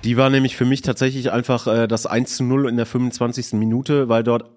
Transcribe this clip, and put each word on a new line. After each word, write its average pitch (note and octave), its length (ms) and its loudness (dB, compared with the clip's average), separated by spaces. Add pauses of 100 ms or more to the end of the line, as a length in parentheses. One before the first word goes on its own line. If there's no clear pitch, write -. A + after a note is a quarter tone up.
Die A#2 120 0
war C3 140 4
nämlich C3+ 260 2
für B2+ 80 2
mich C3+ 180 2
tatsächlich C3 480 -2
einfach, A#2+ 380 -2
äh, A2+ 180 2
das A2 200 -2
eins A#2 300 -2
zu - 60 -4
null C3 260 2
in A#2 80 0
der A#2 100 0
fünfundzwanzigsten A#2+ 680 -4
Minute, B2 520 0
weil A2+ 160 2
dort A#2 320 0